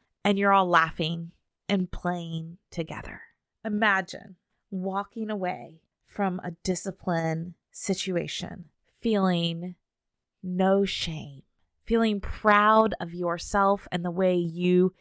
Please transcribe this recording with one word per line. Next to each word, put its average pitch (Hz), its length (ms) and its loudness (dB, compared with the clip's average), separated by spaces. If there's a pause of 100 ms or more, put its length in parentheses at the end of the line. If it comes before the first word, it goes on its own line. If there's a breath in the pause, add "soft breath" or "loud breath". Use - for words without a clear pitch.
(240)
And 202 140 4
you're 202 160 4
all 190 160 4
laughing 165 600 0 (360)
and 185 240 0
playing 170 640 -6 (120)
together. - 520 -8 (440)
Imagine 208 680 -2 (340)
walking 196 600 -6
away 160 500 -6 (240)
from 185 380 -2
a 170 80 -8 (120)
discipline 170 920 -4 (160)
situation, 180 960 -6 (340)
feeling 180 760 0 (680)
no 190 420 2
shame, 156 560 -8 (440)
feeling 226 340 2
proud 214 800 4
of 170 140 -8
yourself 180 800 0
and 170 140 -4
the 175 60 -4
way 185 240 2
you 180 640 2